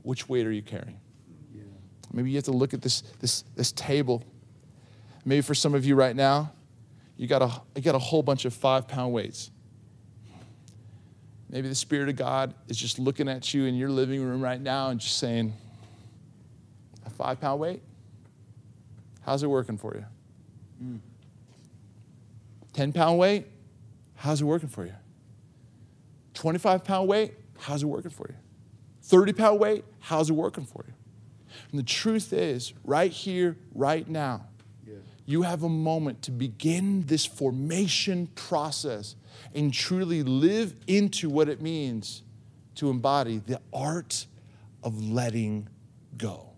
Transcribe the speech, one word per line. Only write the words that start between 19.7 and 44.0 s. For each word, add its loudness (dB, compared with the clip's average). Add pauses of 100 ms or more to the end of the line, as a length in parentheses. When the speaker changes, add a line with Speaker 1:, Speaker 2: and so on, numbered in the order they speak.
Speaker 1:
for -10
you? -14 (760)
Speaker 2:
Mm. -10 (1700)
Speaker 1:
Ten-pound 4
weight? 4 (680)
How's -2
it 2
working 0
for -8
you? -12 (1400)
Twenty-five-pound 2
weight? 2 (260)
How's -4
it -2
working -6
for -14
you? -14 (680)
Thirty-pound 8
weight? 2 (140)
How's 0
it 4
working -2
for -16
you?" -18 (760)
And -4
the -2
truth 0
is, 0 (100)
right 2
here, -2 (180)
right 0
now, -4 (400)
Speaker 2:
Yeah. -16 (320)
Speaker 1:
you 2
have -2
a -2
moment -2
to -8
begin 0
this 2
formation -2
process -4 (380)
and 2
truly 0
live 2 (120)
into 2
what 4
it -6
means -4 (520)
to 0
embody 2
the -6 (100)
art -6 (580)